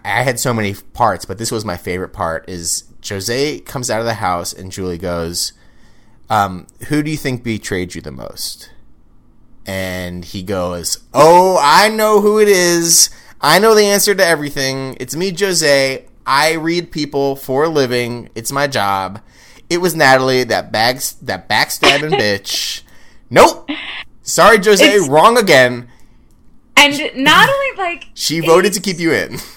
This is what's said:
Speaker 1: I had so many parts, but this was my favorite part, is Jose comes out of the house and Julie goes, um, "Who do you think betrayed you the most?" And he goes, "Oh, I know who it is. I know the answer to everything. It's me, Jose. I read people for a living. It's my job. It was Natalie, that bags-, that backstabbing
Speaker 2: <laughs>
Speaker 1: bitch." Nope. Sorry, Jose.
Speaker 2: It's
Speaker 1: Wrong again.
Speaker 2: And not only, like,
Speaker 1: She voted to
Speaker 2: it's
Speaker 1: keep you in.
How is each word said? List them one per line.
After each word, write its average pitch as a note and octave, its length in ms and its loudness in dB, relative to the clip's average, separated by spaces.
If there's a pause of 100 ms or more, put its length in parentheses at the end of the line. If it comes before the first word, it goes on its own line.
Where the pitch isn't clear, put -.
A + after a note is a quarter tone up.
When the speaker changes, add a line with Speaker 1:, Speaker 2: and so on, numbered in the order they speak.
Speaker 1:
I G#2 180 -2
had B2+ 160 -2
so B2+ 140 -2
many G#2+ 220 -2
parts, G2+ 500 -4
but F#2+ 140 -12
this A#2 120 -6
was A2 140 -6
my F#2 120 -8
favorite F#2 360 -8
part, E2 360 -6
is E2+ 360 -8 (220)
Jose A#2 540 -6
comes A#2+ 300 -8
out A2 100 -2
of A#2 60 -4
the A2+ 80 -4
house F2+ 380 -4
and F#2+ 200 -14
Julie F2+ 260 -8
goes, F2 540 -6 (760)
um, G2 380 -2 (220)
"Who D3 140 -2
do D3+ 80 -6
you D3+ 60 -6
think C3+ 260 -6
betrayed G2 520 -6
you E2 80 -12
the D2 80 -14
most?" - 600 -14 (960)
And F#2 560 -8
he F#2+ 180 -12
goes, F2+ 560 -6 (160)
"Oh, F3 480 6
I E3+ 280 4
know G#3+ 320 2
who G#3 180 4
it G#3 80 4
is. F3 600 2 (300)
I D3+ 200 4
know A3 160 6
the G#3+ 80 4
answer G3+ 300 2
to F#3+ 120 0
everything. C#3 720 -4
It's B2+ 160 -10
me, F#3 240 -4
Jose. C#3+ 680 0 (200)
I D3 280 2
read E3 360 -4
people C#3 460 -4
for C3+ 280 -2
a E3 40 2
living. B2 680 -2
It's A2+ 160 -10
my C#3 160 -2
job. G2+ 540 -2 (500)
It F3 80 -2
was F3 160 -2
Natalie, C3 500 4
that G2 280 -4
bags-, A#2+ 400 -2 (100)
that F#2+ 280 -8
backstabbing C#3+ 640 0
Speaker 2:
<laughs> G3+ 60 -2
Speaker 1:
bitch." - 640 -4 (480)
Nope. G3 380 4 (540)
Sorry, G3+ 340 4
Jose. G3+ 280 4
Speaker 2:
It's G3+ 240 4
Speaker 1:
Wrong E3 280 6
again. B2+ 520 2 (880)
Speaker 2:
And C#4+ 220 2 (160)
not D#4 360 4
only, C#5 260 -4
like, F4 380 -8
Speaker 1:
She D#3 260 -4
voted E3+ 320 4
to G3+ 60 -4
Speaker 2:
it's F3 80 -10
Speaker 1:
keep F#3 120 -6
you E3 140 0
in. G2+ 240 -2 (200)